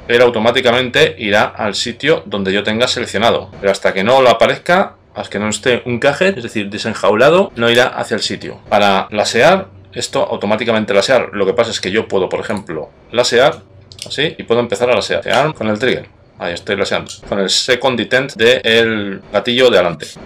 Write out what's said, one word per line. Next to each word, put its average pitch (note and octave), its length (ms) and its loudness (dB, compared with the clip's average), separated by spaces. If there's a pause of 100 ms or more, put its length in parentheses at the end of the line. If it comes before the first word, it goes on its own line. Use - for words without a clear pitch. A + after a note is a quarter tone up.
él A#2+ 140 4
automáticamente A#2+ 960 2
irá G#2+ 260 2
al A2+ 300 -4
sitio C#3 500 -2
donde G2 260 -4
yo G2+ 120 0
tenga A2 260 0
seleccionado. G#2+ 600 0 (100)
Pero G2 100 2
hasta F#2+ 220 0
que F#2+ 120 -2
no C3 180 4
lo B2 80 6
aparezca, C#3 680 2 (180)
hasta G#2+ 140 -10
que G#2+ 100 -8
no G#2 120 -2
esté A#2 340 -2
un B2 140 -4
caje, C#3+ 300 0
es G3 140 -4
decir, G#2+ 280 -6
desenjaulado, A2+ 880 2
no A#2 120 0
irá B2 200 4
hacia - 260 -6
el G2+ 80 -4
sitio. - 380 -8 (100)
Para G2+ 400 2
lasear, B2 580 2 (240)
esto - 340 -4
automáticamente G#2+ 680 -2
lasear. G#2+ 400 2
Lo G2+ 100 0
que F#2+ 80 2
pasa A2+ 180 0
es - 120 -8
que F#2+ 80 -4
yo G#2 180 -2
puedo, F#2 220 -2
por F2 100 -4
ejemplo, F2 480 -8 (220)
lasear B2 540 2 (420)
así, D#3 300 -4
y - 60 -14
puedo A2+ 180 0
empezar A#2+ 300 -2
a B2 40 4
lasear G#2+ 600 0
con A2 140 -6
el G#2+ 100 -2
trigger. A2+ 280 -2 (320)
Ahí F2+ 160 -6
estoy G2 220 -6
laseando. F#2 360 -4 (160)
Con G#2+ 100 -4
el F#2 120 -2
second B2+ 460 0
detent B2+ 380 -2
del A2+ 880 0 (100)
gatillo A#2+ 380 2
de G2+ 80 4
adelante. F2 280 0 (200)